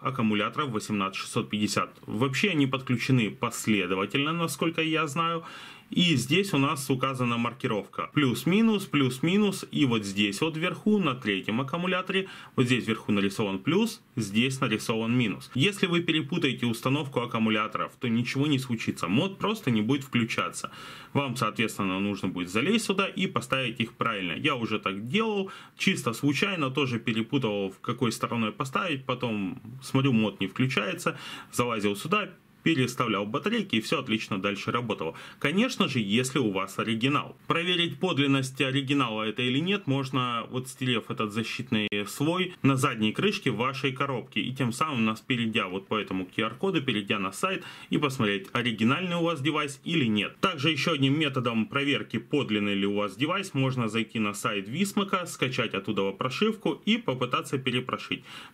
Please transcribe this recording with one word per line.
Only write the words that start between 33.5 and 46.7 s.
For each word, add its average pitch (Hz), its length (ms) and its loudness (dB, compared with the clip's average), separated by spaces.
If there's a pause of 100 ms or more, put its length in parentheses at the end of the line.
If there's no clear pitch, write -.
и 107 40 4
все 156 200 0
отлично 110 380 -2
дальше 101 340 -2
работало. 104 420 -2 (240)
Конечно 202 480 2
же, 135 140 0
если 120 400 2
у 110 100 2
вас 95 300 -2
оригинал. 110 560 0 (100)
Проверить 170 540 0
подлинность 139 600 2
оригинала 131 640 0
это 110 200 -2
или 123 180 0
нет, 196 260 -2
можно, 131 640 0
вот 127 160 -6
стерев 123 420 -2
этот 110 240 -4
защитный 110 540 -2 (220)
слой, 180 540 0
на 135 120 6
задней 120 380 2
крышке 196 400 0
вашей 131 400 0
коробки. 131 480 -2
И - 120 -2
тем 127 200 0
самым, 139 320 0
нас 110 160 0
перейдя 113 480 0
вот 95 180 -6
по - 80 -2
этому 95 320 -2
Q - 180 0
R-коду, 160 380 0